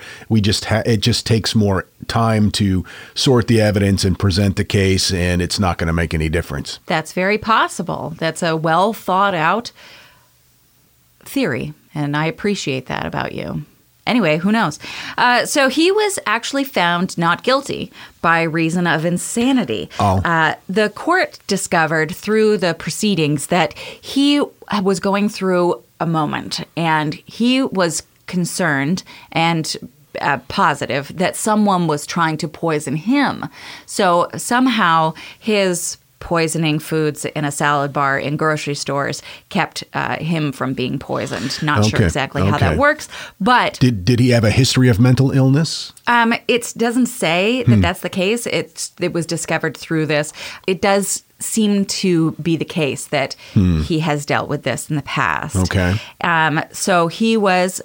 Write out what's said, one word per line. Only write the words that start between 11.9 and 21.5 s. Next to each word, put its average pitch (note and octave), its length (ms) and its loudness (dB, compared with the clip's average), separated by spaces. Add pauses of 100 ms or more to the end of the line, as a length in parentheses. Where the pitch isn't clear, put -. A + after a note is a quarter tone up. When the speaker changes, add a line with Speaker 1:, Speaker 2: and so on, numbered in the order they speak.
Speaker 2:
and D3 220 -4
I D#3 100 0
appreciate D#3+ 600 -4
that - 200 -6
about D3 260 -6
you. - 320 -8 (420)
Anyway, F3 320 2
who F#3 120 0
knows? G#3+ 280 0 (400)
Uh, B3 280 2
so C4+ 220 2
he E4 240 2
was G#4 340 0
actually A#3 380 -2
found F3 520 0
not E3+ 280 0
guilty - 480 -2 (300)
by E3 200 4
reason E3 440 0
of D#3 180 2
insanity. F3 840 0 (120)
Speaker 1:
Oh. F#2+ 240 4
Speaker 2:
Uh, D#3+ 300 2 (140)
the G#3+ 220 2
court - 560 -2
discovered D#3+ 680 0